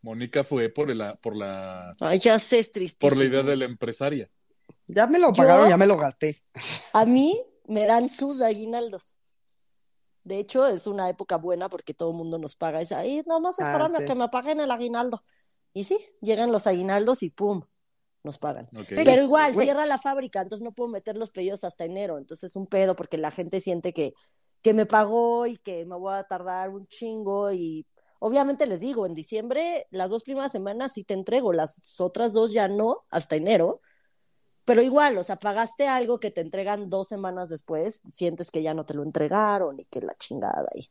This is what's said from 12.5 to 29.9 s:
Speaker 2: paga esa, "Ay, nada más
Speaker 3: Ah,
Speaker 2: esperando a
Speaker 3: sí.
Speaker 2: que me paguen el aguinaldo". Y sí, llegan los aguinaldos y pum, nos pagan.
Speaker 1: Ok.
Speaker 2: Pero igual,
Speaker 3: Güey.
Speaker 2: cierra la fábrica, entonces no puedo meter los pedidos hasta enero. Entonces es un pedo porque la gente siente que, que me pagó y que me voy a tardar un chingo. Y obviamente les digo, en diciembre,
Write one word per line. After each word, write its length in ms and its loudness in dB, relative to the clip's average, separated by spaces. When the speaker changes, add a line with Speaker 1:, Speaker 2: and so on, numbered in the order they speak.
Speaker 2:
paga 240 -4
esa, 180 -6
"Ay, 280 -4
nada 140 0
más 180 -4
Speaker 3:
Ah, 60 -4
Speaker 2:
esperando 340 0
a 20 -2
Speaker 3:
sí. 60 -4
Speaker 2:
que 80 -2
me 140 -2
paguen 320 -2
el 100 -2
aguinaldo". 540 -4
Y 120 -8
sí, 140 -2
llegan 320 0
los 140 0
aguinaldos 560 0
y 80 -6
pum, 320 -2
nos 160 -14
pagan. 380 -8
Speaker 1:
Ok. 120 -14
Speaker 2:
Pero 180 10
igual, 320 4
Speaker 3:
Güey. 120 4
Speaker 2:
cierra 200 0
la 120 0
fábrica, 440 -4
entonces 220 -10
no 80 -12
puedo 160 -8
meter 280 -8
los 140 -8
pedidos 340 -6
hasta 200 -10
enero. 340 -6
Entonces 320 -16
es 60 -12
un 100 -8
pedo 300 2
porque 220 -6
la 120 -4
gente 300 -6
siente 320 -4
que, 220 -4
que 120 6
me 120 2
pagó 600 2
y 120 -6
que 260 -10
me 120 -14
voy 180 -6
a 100 -6
tardar 460 -8
un 160 -16
chingo. 680 -4
Y 340 -6
obviamente 480 0
les 140 -4
digo, 260 -4
en 80 -6
diciembre, 760 -4